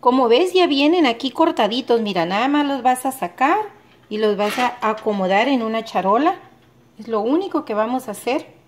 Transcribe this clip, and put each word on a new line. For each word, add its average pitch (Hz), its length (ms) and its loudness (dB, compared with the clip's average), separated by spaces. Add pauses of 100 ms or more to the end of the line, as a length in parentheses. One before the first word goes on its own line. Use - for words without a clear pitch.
Como 254 280 4
ves, 330 260 4
ya 359 120 4
vienen 294 400 2
aquí 240 240 -2
cortaditos, 240 680 0
mira, 190 240 -2
nada 202 240 0
más 294 180 0
los 277 160 -4
vas 254 220 0
a 262 80 -2
sacar 269 460 -2 (500)
y 214 100 -6
los 214 180 2
vas 208 220 -2
a 247 220 -2
acomodar 214 680 0
en 262 140 0
una 220 220 -4
charola. 240 520 0 (640)
Es 220 100 -16
lo 220 120 -2
único 311 440 -2
que 220 100 -6
vamos 240 340 -2
a 208 40 -8
hacer. 254 340 -4 (220)